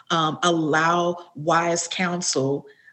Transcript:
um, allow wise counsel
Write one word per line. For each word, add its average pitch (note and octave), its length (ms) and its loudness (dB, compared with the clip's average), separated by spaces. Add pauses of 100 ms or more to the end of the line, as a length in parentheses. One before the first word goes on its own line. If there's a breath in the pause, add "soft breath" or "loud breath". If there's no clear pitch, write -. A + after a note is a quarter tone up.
(100)
um, D#3 320 0
allow E3+ 720 2 (180)
wise E3+ 540 0
counsel F3 760 -2 (260 loud breath)